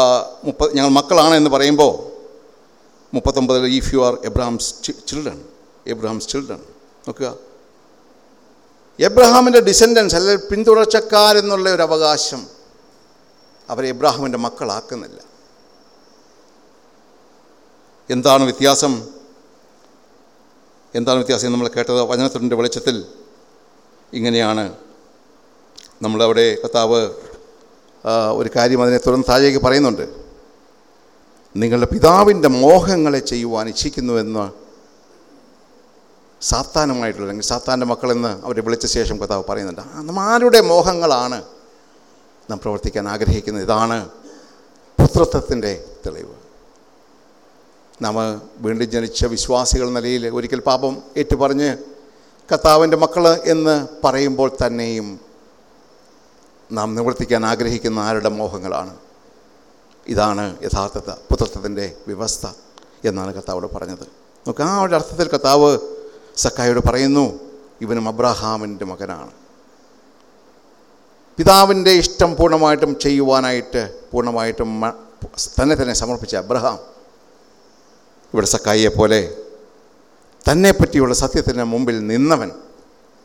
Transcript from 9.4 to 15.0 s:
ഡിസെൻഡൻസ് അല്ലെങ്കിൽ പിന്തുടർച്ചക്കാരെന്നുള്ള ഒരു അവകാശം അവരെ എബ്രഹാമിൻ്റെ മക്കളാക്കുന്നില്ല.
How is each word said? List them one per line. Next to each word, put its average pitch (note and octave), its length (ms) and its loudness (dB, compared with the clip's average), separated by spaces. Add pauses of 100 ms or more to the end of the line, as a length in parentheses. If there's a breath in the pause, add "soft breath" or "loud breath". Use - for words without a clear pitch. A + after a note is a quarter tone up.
ഡിസെൻഡൻസ് A3+ 500 4
അല്ലെങ്കിൽ G3 320 2
പിന്തുടർച്ചക്കാരെന്നുള്ള G#3+ 1300 4
ഒരു E3 120 2
അവകാശം D3+ 540 0 (1300)
അവരെ C3 220 -6
എബ്രഹാമിൻ്റെ B2+ 520 -2
മക്കളാക്കുന്നില്ല. A2+ 720 -10 (3000)